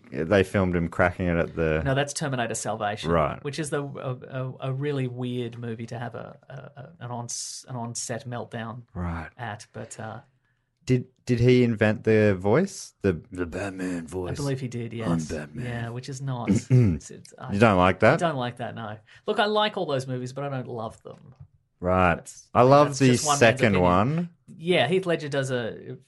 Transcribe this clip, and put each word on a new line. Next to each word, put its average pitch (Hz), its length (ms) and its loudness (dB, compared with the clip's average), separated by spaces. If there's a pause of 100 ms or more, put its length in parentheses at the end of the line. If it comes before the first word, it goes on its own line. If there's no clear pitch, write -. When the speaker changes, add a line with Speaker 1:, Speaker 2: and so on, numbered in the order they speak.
Speaker 1:
they 87 340 4
filmed 92 300 0
him 85 140 2
cracking 90 400 2
it 85 100 2
at 82 160 0
the 80 300 0
Speaker 2:
No, 135 100 0
that's 143 200 -2
Terminator 123 420 -4
Salvation, 107 560 -4
Speaker 1:
Right. 80 320 2
Speaker 2:
which 143 160 -8
is 143 120 -6
the, 143 120 -4
a, 131 320 -8 (260)
a, 131 280 -8
a 131 40 -4
really 135 340 -4
weird 123 520 -6
movie 117 280 -10
to 117 120 -10
have 117 160 -10
a, - 220 -14 (120)
a, - 40 -18
a, - 360 -18 (120)
an 120 100 -12
on, 120 160 -10 (400)
an 127 80 -12
on-set 117 540 -8
meltdown 113 540 -10 (100)
Speaker 1:
Right. 85 340 -6 (100)
Speaker 2:
at. 104 360 -12
But, 113 260 -14
uh, 110 220 -12 (640)
Speaker 1:
Did, 127 220 2 (180)
did 117 160 2
he 123 240 6
invent 107 400 2
the 107 340 6
voice, 123 600 0
the, 87 200 2 (120)
the 90 120 -4
Batman 92 600 -6
voice? 90 240 -6
Speaker 2:
I 131 40 -6
believe 139 260 -4
he 123 80 -6
did, 117 240 -8
Speaker 1:
"I'm 117 60 -8
Speaker 2:
yes. 85 300 -2
Speaker 1:
Batman." 78 360 -8
Speaker 2:
Yeah, 117 240 -6
which 123 180 -12
is 135 140 -10
not. 131 280 -4
Speaker 1:
<clears throat> - 200 0
Speaker 2:
it's, 110 420 4
it's, - 260 -20
I - 140 -12
Speaker 1:
You 101 80 0
don't 107 180 8
like 90 220 6
that? 113 140 6
Speaker 2:
I 170 160 0
don't 143 80 -4
like 123 220 -6
that, 107 160 -10
no. 110 200 -10 (320)
Look, 165 120 -2
I 208 80 2
like 214 280 0
all 185 100 -4
those 135 220 -4
movies, 127 240 -6
but 143 140 -8
I 143 40 -6
don't 131 200 -8
love 113 340 -10
them. - 320 -20 (460)
Speaker 1:
Right. 90 340 4
Speaker 2:
That's, - 380 -14
Speaker 1:
I 117 80 6
love 143 260 8
Speaker 2:
that's 139 120 -4
Speaker 1:
the 135 80 6
Speaker 2:
just 123 180 4
one 147 80 2
man's 139 60 2
Speaker 1:
second 123 260 6 (100)
Speaker 2:
opinion. 92 80 4
Speaker 1:
one. 123 460 4 (280)
Speaker 2:
Yeah, 160 300 2
Heath 180 180 0
Ledger 156 240 -2
does 135 220 -2
a 117 460 -6 (100)